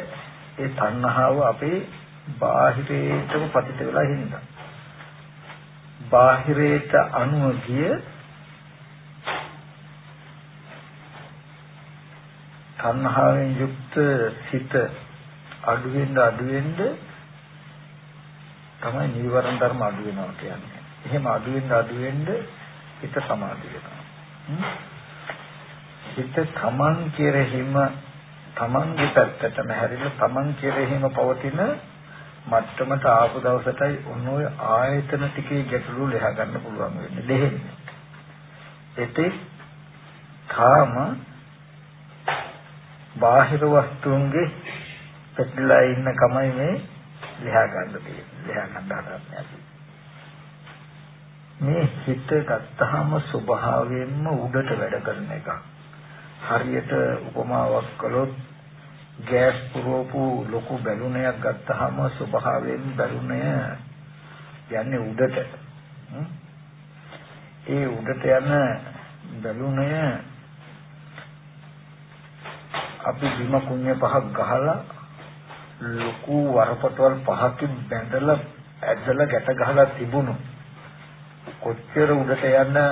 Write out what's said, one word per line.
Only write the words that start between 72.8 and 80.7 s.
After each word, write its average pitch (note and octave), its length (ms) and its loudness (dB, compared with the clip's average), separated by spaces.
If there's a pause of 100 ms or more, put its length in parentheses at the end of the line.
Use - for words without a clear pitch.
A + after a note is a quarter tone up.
අපි B2+ 280 -4
බිම B2 300 -2
කුණ්‍ය C3 360 -2
පහක් B2+ 360 2
ගහලා B2+ 460 0 (1200)
ලොකු A#2 420 -4 (120)
වරපටවල් B2 720 4
පහකින් B2+ 520 0 (120)
බැඳලා C3 540 2 (420)
ඇදලා C3 460 2
ගැට B2 280 0
ගහලා C3+ 340 6
තිබුණු B2 460 -2 (1200)